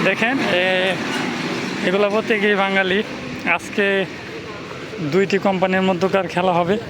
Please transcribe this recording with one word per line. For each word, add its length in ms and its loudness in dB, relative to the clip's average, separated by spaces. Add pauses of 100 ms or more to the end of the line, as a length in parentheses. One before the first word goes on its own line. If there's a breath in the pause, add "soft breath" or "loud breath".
দেখেন, 340 2 (160)
এ-, 420 2 (880)
এগুলা 240 2
প্রত্যেকেই 460 2
বাঙালি। 480 2 (500)
আজকে 520 0 (960)
দুইটি 360 2
কোম্পানির 440 2
মধ্যকার 460 2
খেলা 260 2
হবে 240 2 (120)